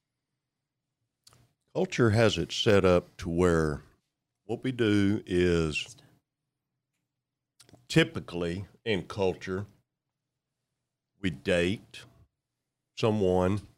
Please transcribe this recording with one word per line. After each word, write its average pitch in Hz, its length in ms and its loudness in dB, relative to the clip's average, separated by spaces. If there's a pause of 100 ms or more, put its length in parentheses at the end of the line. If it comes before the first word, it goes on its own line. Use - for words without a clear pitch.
(1800)
Culture 147 360 2
has 104 260 4
it 80 160 -6
set 101 320 2
up 87 320 2
to 95 120 -10
where 82 520 0 (640)
what 120 180 -10
we 131 80 -4
do 104 540 2
is 87 720 0 (1900)
typically 90 760 -2 (200)
in 98 180 -2
culture, 92 600 -4 (1600)
we 98 80 -2
date 87 760 -4 (920)
someone 98 640 0 (160)